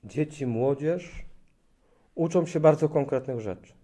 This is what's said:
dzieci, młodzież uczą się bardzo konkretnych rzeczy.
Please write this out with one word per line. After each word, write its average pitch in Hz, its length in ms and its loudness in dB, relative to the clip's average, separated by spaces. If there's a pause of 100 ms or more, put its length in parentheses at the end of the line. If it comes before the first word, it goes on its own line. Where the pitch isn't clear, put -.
dzieci, 143 420 -4
młodzież 139 760 -2 (880)
uczą 165 320 2
się 165 140 -2
bardzo 156 280 6
konkretnych 135 520 -2
rzeczy. 98 320 -8 (120)